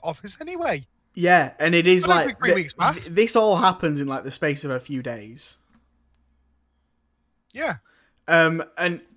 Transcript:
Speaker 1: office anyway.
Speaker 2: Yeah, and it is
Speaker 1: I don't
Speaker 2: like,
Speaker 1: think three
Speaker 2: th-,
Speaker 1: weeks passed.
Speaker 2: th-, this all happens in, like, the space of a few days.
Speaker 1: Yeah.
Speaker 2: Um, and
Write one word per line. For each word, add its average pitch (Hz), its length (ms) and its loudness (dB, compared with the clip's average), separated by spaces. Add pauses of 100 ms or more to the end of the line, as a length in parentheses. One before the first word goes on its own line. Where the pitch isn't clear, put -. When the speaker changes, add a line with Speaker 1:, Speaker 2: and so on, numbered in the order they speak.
Speaker 1:
office 165 380 -10
anyway. 311 460 -6 (280)
Speaker 2:
Yeah, 175 440 4
and 165 160 2
it 170 140 4
is 185 160 6
Speaker 1:
I - 20 0
don't 180 100 6
Speaker 2:
like, 156 100 2
Speaker 1:
think 120 120 -6
three - 100 -4
Speaker 2:
th-, 170 80 6
Speaker 1:
weeks 165 160 -4
passed. 185 300 -2
Speaker 2:
th-, 165 120 -12
this 226 220 2
all 214 200 4
happens 170 440 0
in, 139 80 -6
like, 135 160 -8
the 131 60 -12
space 143 340 -6
of 143 60 -6
a 127 100 -4
few 127 220 -10
days. 113 560 -14 (1900)
Speaker 1:
Yeah. 262 240 -6 (500)
Speaker 2:
Um, 165 360 4 (140)
and 175 240 -4 (160)